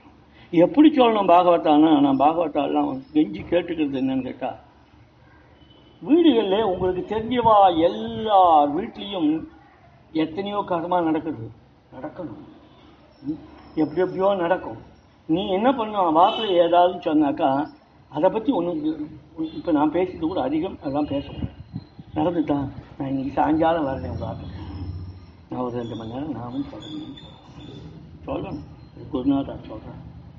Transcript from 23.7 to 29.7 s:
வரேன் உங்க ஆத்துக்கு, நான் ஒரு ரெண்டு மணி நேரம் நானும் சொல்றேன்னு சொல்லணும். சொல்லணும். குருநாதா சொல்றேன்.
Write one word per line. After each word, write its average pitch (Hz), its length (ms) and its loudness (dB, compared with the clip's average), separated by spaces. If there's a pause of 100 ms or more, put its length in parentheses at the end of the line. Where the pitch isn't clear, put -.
வரேன் - 240 -8
உங்க 113 140 -8
ஆத்துக்கு, - 360 -12 (800)
நான் 127 200 -8
ஒரு 120 120 -6
ரெண்டு 113 200 -8
மணி 110 160 -12
நேரம் 143 220 -8
நானும் 120 340 -8
சொல்றேன்னு 151 480 -14
சொல்லணும். - 680 -20 (380)
சொல்லணும். - 360 -10 (480)
குருநாதா 131 560 -2
சொல்றேன். - 380 -16 (380)